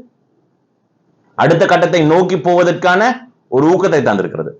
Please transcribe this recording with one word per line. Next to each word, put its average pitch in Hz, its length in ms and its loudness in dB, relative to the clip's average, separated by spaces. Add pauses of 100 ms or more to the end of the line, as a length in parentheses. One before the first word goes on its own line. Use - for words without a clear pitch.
(1400)
அடுத்த 156 280 2
கட்டத்தை 175 380 0
நோக்கி 180 340 2
போவதற்கான 175 640 0 (460)
ஒரு 131 180 0
ஊக்கத்தை 170 360 2
தந்திருக்கிறது. 87 580 -4